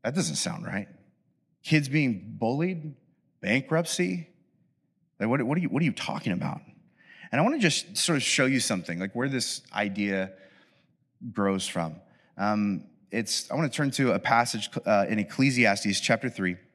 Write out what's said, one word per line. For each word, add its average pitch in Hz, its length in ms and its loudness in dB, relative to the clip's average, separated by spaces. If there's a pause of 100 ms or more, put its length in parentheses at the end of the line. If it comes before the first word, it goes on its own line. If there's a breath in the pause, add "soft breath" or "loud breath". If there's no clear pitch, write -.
That 120 100 -2
doesn't 160 220 0
sound - 280 -4
right." 98 240 -6 (760)
Kids 147 240 2
being 113 500 0
bullied, 151 560 -2 (460)
bankruptcy. 165 880 0 (920)
Like, 107 100 -2
what, 135 140 2
what 139 160 0
are - 20 0
you, 165 80 -2
what 147 140 0
are - 20 2
you 139 80 2
talking - 400 -4
about? - 280 -4 (720 loud breath)
And 135 100 0
I 175 40 6
wanna 294 140 2
just - 380 0
sort 160 200 2
of 127 60 0
show - 240 2
you 135 140 4
something, 87 400 -2
like, 98 140 -6
where 127 140 -2
this 131 320 -2 (140)
idea 98 580 -2 (1000 soft breath)
grows 98 340 0
from. 82 300 -4 (420 soft breath)
Um, 104 460 0 (260)
it's, - 400 -4
I 143 40 -4
wanna 151 140 0
turn 139 240 0
to 127 200 2
a 87 60 2
passage, 117 520 2 (160)
uh, 101 220 6
in 110 100 0
Ecclesiastes 107 840 2
chapter 120 300 0
three 90 260 -2 (180)